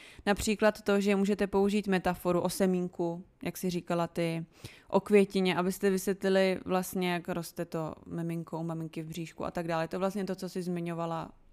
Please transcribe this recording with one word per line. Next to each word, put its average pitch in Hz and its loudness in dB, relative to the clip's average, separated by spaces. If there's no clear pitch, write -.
Například 208 4
to, 202 4
že 202 4
můžete 196 2
použít 196 2
metaforu 180 2
o 170 0
semínku, 180 0
jak 175 -6
jsi 185 -4
říkala 170 -2
ty, 165 -4
o - 2
květině, 196 4
abyste 190 0
vysvětlili 190 2
vlastně, 180 -2
jak 170 -4
roste 170 -6
to 160 -6
miminko 165 -6
u - -6
maminky 165 -6
v 160 -10
bříšku 160 -10
a 165 -4
tak 175 -6
dále. 165 -2
To - -6
je - -6
vlastně 196 -2
to, 185 -4
co 185 -8
jsi 185 -8
zmiňovala 170 -6